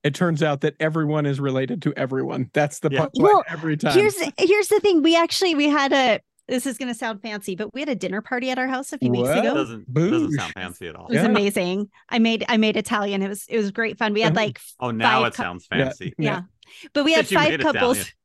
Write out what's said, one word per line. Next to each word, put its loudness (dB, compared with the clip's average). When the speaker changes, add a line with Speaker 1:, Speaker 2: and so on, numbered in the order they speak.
Speaker 1:
it 0
turns 0
out 0
that -2
everyone 0
is -2
related -2
to -2
everyone. -4
That's 0
the -2
Speaker 2:
Yeah. 2
Speaker 1:
punchline 0
Speaker 3:
Well, 6
Speaker 1:
every -4
time. 0
Speaker 3:
here's, 4
here's 4
the 4
thing. 4
We 4
actually, 2
we 2
had 2
a, 4
this -2
is -6
gonna -6
sound -8
fancy, -8
but -8
we -8
had -4
a 0
dinner -4
party -4
at -2
our 0
house -6
a -10
few 0
weeks 0
Speaker 1:
What? 2
Speaker 3:
ago. 0
Speaker 2:
Doesn't, -6
Speaker 1:
Boosh. 2
Speaker 2:
doesn't 0
sound -4
fancy -10
at -14
all. -18
Speaker 3:
It -4
was 2
Speaker 1:
Yeah. 2
Speaker 3:
amazing. 0
I 0
made, 2
I 2
made 2
Italian. -2
It -4
was, -10
it -4
was -2
great -4
fun. -2
We 2
had, 2
Speaker 1:
Uh-huh. 2
Speaker 3:
like, -8
Speaker 2:
Oh, -2
now 2
Speaker 3:
five 2
Speaker 2:
it -4
Speaker 3:
cou- -4
Speaker 2:
sounds -10
Speaker 1:
Yeah. 2
Speaker 2:
fancy. -8
Speaker 3:
Yeah. -2
But 2
we 4
had 4
Speaker 2:
Since -6
you 2
Speaker 3:
five 4
Speaker 2:
made -2
Speaker 3:
couples. 2
Speaker 2:
Italian. -8